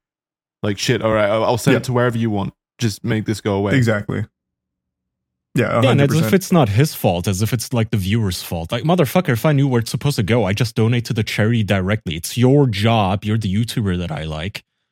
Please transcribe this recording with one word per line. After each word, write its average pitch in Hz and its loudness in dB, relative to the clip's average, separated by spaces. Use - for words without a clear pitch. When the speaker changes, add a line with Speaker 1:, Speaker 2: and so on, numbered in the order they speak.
Speaker 1:
Like, 104 -4
"Shit, 120 0
all 110 2
right, 107 2
I'll, 110 0
I'll 117 2
send 135 4
Speaker 2:
Yeah. 117 4
Speaker 1:
it - -10
to 127 -6
wherever 120 0
you 113 -2
want. 101 -4
Just 110 -4
make 110 -2
this 107 -4
go 101 -2
away." 98 0
Speaker 2:
Exactly. 107 0
Yeah, 117 0
Speaker 3:
Yeah, 127 4
and 117 4
as 143 4
if 139 4
Speaker 2:
a 143 0
hundred 160 2
percent. 208 0
Speaker 3:
it's 185 2
not 147 4
his 131 2
fault, 90 -2
as 98 0
if 110 -2
it's, - -4
like, 113 -2
the 110 0
viewer's 98 -2
fault. 85 -8
Like, - -4
motherfucker, 175 2
if 117 0
I 156 4
knew 139 2
where 123 2
it's - -6
supposed 139 -2
to 113 0
go, 110 2
I'd 101 -2
just 117 -2
donate 117 0
to - -4
the 107 -2
charity 113 0
directly. 95 -2
It's - -10
your 135 4
job. 104 0
You're 107 0
the 104 -2
YouTuber 107 -2
that 85 -6
I 78 -8
like. 78 -8